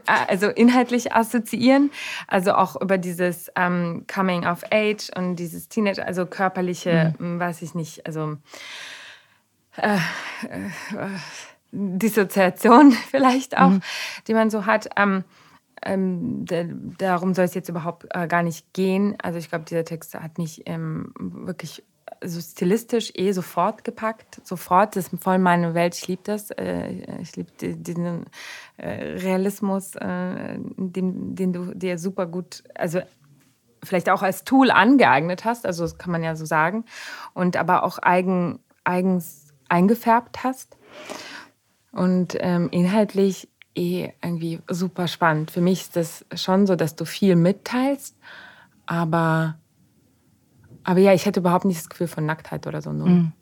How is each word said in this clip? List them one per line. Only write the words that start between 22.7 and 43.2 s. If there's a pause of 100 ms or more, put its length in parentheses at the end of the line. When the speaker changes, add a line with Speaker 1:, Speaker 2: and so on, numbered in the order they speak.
Speaker 1:
eh
sofort
gepackt.
Sofort,
das
ist
voll
meine
Welt.
Ich
lieb
das.
Äh,
ich
lieb
di-,
diesen, (520)
äh, (280)
Realismus,
äh, (200)
den,
den
du
dir
super
gut, (120)
also (800)
vielleicht
auch
als
Tool
angeeignet
hast.
Also
das
kann
man
ja
so
sagen. (480)
Und
aber
auch
eigen-, (240)
eigens (160)
eingefärbt
hast. (1160)
Und,
ähm,
inhaltlich (260)